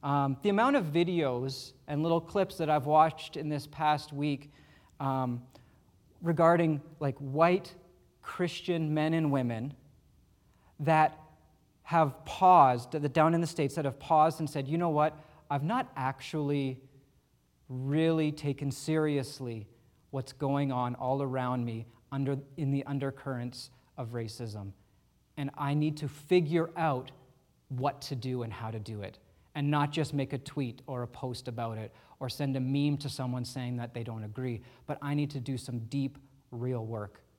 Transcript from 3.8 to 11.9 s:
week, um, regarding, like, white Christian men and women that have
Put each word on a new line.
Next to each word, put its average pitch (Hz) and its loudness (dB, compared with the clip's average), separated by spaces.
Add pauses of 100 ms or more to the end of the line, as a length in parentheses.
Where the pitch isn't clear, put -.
week, 143 -4 (480)
um, 131 -2 (800)
regarding, 165 4 (180)
like, 139 -2
white 165 2 (480)
Christian 165 -2
men 156 2
and 160 2
women 127 -2 (1080)
that 156 4 (680)
have 160 2